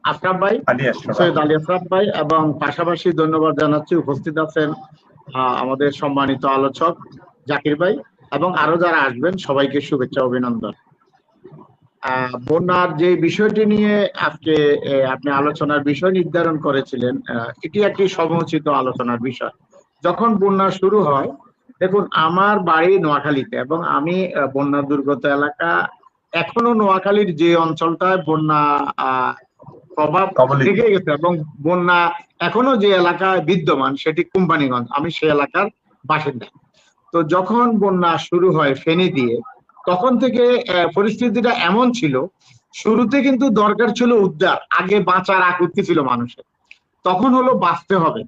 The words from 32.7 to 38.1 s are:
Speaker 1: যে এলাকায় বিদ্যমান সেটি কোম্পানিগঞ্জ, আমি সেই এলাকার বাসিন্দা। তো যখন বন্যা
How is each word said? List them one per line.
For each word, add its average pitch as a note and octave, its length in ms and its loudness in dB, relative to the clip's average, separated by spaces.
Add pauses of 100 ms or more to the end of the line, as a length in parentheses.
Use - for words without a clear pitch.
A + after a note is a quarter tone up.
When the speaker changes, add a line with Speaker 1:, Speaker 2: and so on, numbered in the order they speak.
Speaker 1:
যে G3+ 140 2
এলাকায় F3+ 500 2
বিদ্যমান D3 560 0
সেটি D#3+ 280 -2
কোম্পানিগঞ্জ, D3 680 0
আমি D#3 200 -4
সেই D#3 180 -2
এলাকার D3 380 0 (400)
বাসিন্দা। C#3+ 400 -4 (640)
তো E3+ 100 0
যখন G#3 560 0
বন্যা F3+ 400 2